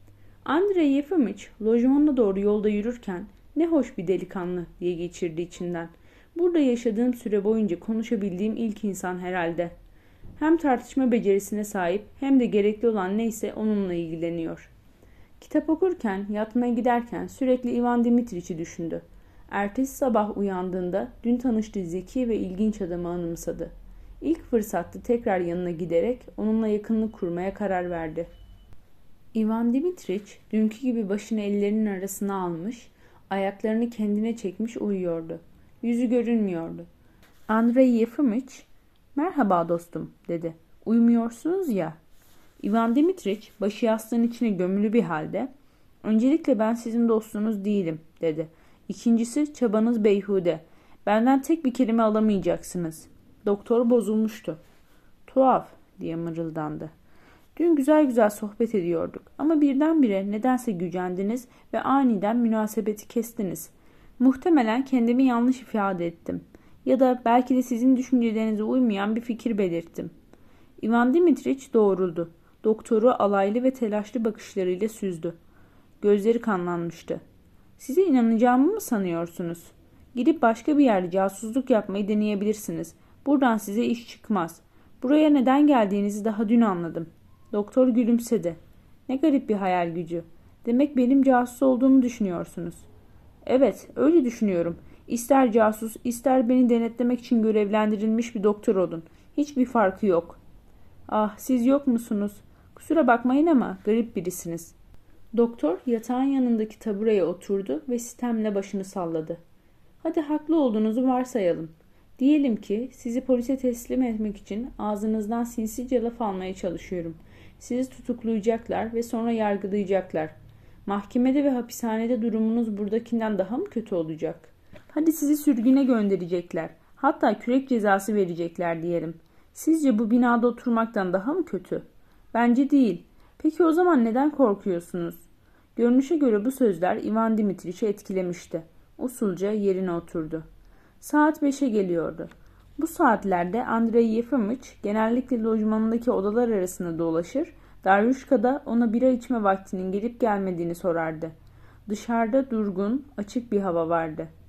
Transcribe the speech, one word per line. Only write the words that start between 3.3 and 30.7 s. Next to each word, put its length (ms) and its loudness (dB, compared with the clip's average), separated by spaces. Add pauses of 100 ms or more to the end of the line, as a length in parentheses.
"Ne 120 0
hoş 300 0
bir 100 -6
delikanlı," 580 -4 (140)
diye 140 -2
geçirdi 480 -8
içinden. 480 -8 (480)
"Burada 220 2
yaşadığım 540 2
süre 300 -2
boyunca 360 0
konuşabildiğim 800 -4
ilk 260 -6
insan 360 -6
herhalde. 520 -4 (680)
Hem 180 4
tartışma 540 0
becerisine 520 0
sahip 400 -2 (160)
hem 200 4
de 60 4
gerekli 420 2
olan 300 0
neyse 360 -4
onunla 400 -2
ilgileniyor." 760 -6 (720)
Kitap 280 -2
okurken, 600 -2
yatmaya 420 -2
giderken 540 -2
sürekli 440 0
Ivan 320 2
Dimitriç'i 540 0
düşündü. 440 -8 (500)
Ertesi 460 -4
sabah 400 0
uyandığında 720 -4 (160)
dün 140 0
tanıştığı 480 -2
zeki 440 -6
ve 80 -2
ilginç 440 -4
adamı 280 -6
anımsadı. 600 -8 (500)
İlk 220 -4
fırsatta 580 -4
tekrar 380 0
yanına 320 -4
giderek 560 -2 (100)
onunla 300 0
yakınlık 460 -2
kurmaya 400 -4
karar 360 -4
verdi. 380 -6 (1080)
Ivan 380 0
Dimitriç 640 -4 (120)
dünkü 260 0